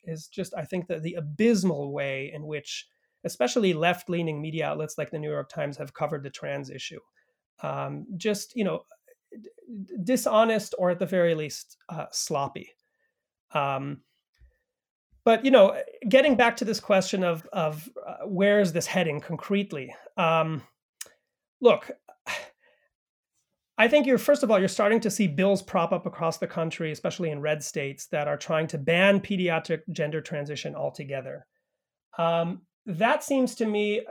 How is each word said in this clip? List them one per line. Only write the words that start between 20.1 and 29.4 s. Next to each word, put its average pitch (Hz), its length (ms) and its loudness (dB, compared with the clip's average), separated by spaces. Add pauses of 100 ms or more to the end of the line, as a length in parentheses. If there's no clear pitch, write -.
Um, 160 460 2 (960)
look, 233 320 4 (1900)
I 226 120 4
think 294 180 6
you're, 254 120 6
first - 240 4
of 220 80 2
all, 202 80 6
you're 185 100 2
starting 220 320 2
to 220 100 -2
see 202 160 2
bills 190 340 2
prop 170 300 0
up 175 140 -2
across 165 320 -4
the 180 100 -4
country, 160 440 -4
especially 156 400 -4
in 147 100 -8
red 151 200 -2
states, 139 460 -8
that 147 200 -2
are 147 100 -2
trying 160 300 -2
to 156 100 -6
ban 180 420 4
pediatric 170 640 -2 (100)